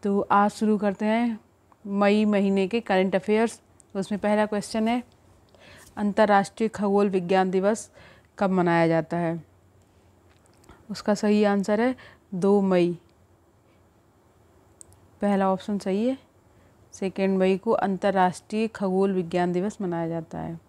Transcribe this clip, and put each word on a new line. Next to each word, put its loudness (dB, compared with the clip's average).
तो 0
आज 4
शुरू 0
करते -2
हैं 0
मई 2
महीने 2
के -2
करंट 0
अफेयर्स। 0
उसमें -6
पहला 2
क्वेश्चन -4
है, -2
अंतर्राष्ट्रीय 2
खगोल 2
विज्ञान 0
दिवस -2
कब 0
मनाया 4
जाता 0
है? -4
उसका -2
सही 2
आंसर 0
है 0
दो 2
मई। 2
पहला 2
ऑप्शन -4
सही -2
है, -4
सेकेंड -2
मई 2
को -4
अंतर्राष्ट्रीय -2
खगोल 0
विज्ञान -2
दिवस -4
मनाया -4
जाता -8
है। -10